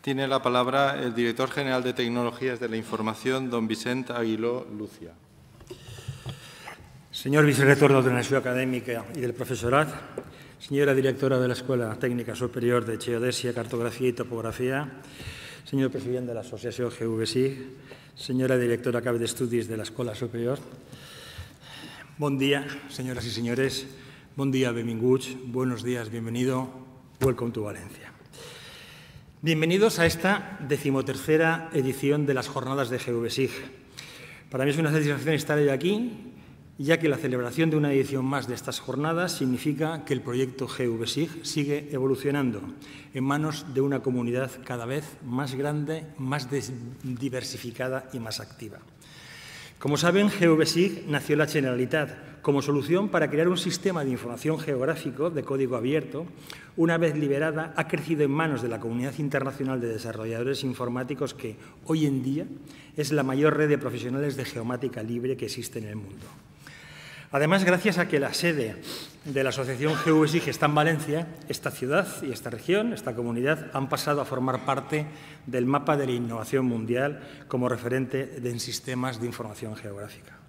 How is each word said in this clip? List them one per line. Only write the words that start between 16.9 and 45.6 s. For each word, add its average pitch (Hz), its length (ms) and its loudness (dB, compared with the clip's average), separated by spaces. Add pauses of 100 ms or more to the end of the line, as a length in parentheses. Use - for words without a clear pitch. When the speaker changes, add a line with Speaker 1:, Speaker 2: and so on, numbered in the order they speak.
Speaker 2:
V 113 220 0
sig, 131 300 0 (580)
señora 131 420 2
directora 120 440 2
CAP 120 160 0
d'estudis 117 500 0
de 110 100 -6
la 107 60 -6
Escuela 113 320 -6
Superior. 117 420 -2 (1600)
Bon 143 220 0
dia, 139 260 2 (240)
señoras 127 380 -6
y - 20 -4
señores. 120 560 0 (500)
Bon 139 140 0
dia, 131 220 2
benvinguts. 120 640 2 (100)
Buenos 123 380 -2
días, 120 260 -2
bienvenido. 123 640 -2 (500)
Welcome 120 300 2
to 110 120 -4
Valencia. - 460 -10 (1300)
Bienvenidos 165 540 4
a 170 80 6
esta 190 540 2 (100)
decimotercera 147 1040 2
edición 139 540 2
de 135 80 2
las 123 120 0
Jornadas 135 440 -2
de 123 80 -2
G 123 120 -4
V 117 200 0
sig. 131 180 2 (1040)
Para 131 140 0
mí 147 40 4
es 143 80 2
una 156 140 2
satisfacción 147 420 2
estar 151 240 2
hoy 143 120 6
aquí, 202 420 0 (640)
ya 156 220 4
que 160 100 4
la 135 80 2
celebración 123 540 2
de 156 60 4
una 147 140 4
edición 135 320 2
más 135 240 0
de 123 60 -4
estas - 260 -6
jornadas 160 520 0
significa 143 760 0
que 143 80 2
el 127 80 0
proyecto 131 460 -2
G 123 200 -2
V 113 200 -2
sig 160 360 -4
sigue 147 480 -2
evolucionando 135 720 0 (540)
en 131 80 -2
manos 151 500 -2
de 131 80 2
una 139 200 2
comunidad 127 500 0 (120)
cada 120 220 -6
vez 147 400 -6
más 131 300 -2
grande, 147 500 -2 (140)